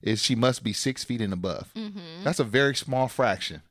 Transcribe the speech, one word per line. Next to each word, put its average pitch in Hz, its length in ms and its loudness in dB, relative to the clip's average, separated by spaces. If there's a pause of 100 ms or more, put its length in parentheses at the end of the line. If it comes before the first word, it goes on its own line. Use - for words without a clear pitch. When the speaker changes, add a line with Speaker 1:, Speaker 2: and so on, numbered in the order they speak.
Speaker 1:
is 107 220 0
she 127 120 4
must 123 280 4
be 110 80 -2
six - 320 -2
feet 120 160 -2
and 101 140 0
above? 90 420 -4
Speaker 2:
Mm-hmm. 196 480 -10
Speaker 1:
That's 180 160 0
a 139 60 4
very 131 300 4
small 127 340 0
fraction 92 600 0